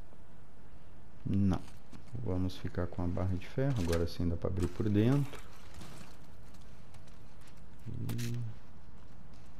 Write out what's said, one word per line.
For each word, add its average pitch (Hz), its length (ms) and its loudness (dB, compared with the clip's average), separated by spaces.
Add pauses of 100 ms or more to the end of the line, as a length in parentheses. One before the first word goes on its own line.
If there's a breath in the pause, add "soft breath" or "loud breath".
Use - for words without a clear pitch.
(1300)
Não. 98 340 6 (640)
Vamos 92 320 2
ficar - 300 0
com - 160 0
a 87 40 2
barra 92 300 2
de 90 120 -2
ferro. 135 320 2
Agora 85 260 2
sim 85 220 2
dá 85 80 2
pra 87 120 0
abrir 90 200 2
por - 200 0
dentro. 120 520 4 (2500)
E... 117 500 0 (1200)